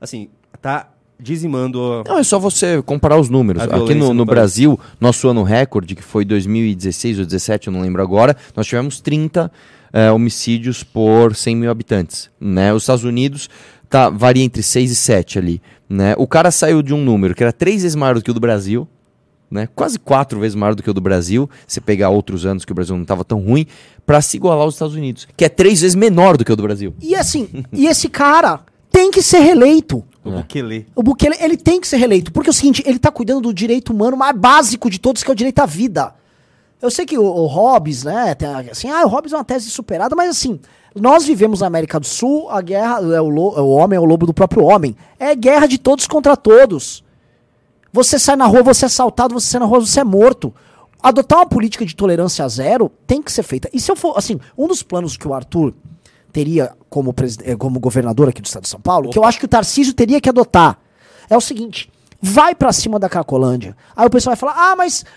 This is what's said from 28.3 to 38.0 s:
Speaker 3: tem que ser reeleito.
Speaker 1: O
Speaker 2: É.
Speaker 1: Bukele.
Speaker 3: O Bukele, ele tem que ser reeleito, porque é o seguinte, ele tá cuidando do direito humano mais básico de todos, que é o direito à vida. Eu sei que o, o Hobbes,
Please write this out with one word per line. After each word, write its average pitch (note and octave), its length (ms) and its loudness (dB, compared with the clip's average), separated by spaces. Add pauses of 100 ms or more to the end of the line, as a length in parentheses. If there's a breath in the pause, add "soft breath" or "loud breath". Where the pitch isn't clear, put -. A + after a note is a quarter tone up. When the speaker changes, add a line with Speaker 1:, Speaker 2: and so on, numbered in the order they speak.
Speaker 3:
tem F#4 200 4
que F#4+ 100 2
ser - 180 4
reeleito. D4 640 4 (220)
Speaker 1:
O A2 40 -10
Speaker 2:
É. F#2 80 -6
Speaker 1:
Bukele. A2 580 -8
Speaker 3:
O A#3 80 0
Bukele, C#4+ 360 2
ele D#4+ 180 0
tem F4+ 220 0
que - 80 -8
ser C#4+ 100 -2
reeleito, G#3 340 2
porque D#4 180 -2
é - 20 4
o - 20 0
seguinte, C#4 320 2
ele B3+ 120 0
tá D4+ 140 2
cuidando B3 300 -4
do A#3 120 -4
direito A#3 400 -2
humano A#3 240 0
mais C4+ 180 0
básico B3 540 2
de F#3 100 -4
todos, B3+ 220 -2
que - 80 -2
é C4+ 40 0
o - 20 -2
direito B3+ 240 -2
à C#4+ 80 2
vida. D#3 480 -4 (680)
Eu B3 80 -2
sei F4 140 -6
que D4+ 120 -4
o, A3 60 2
o F3 220 0
Hobbes, D#3 580 0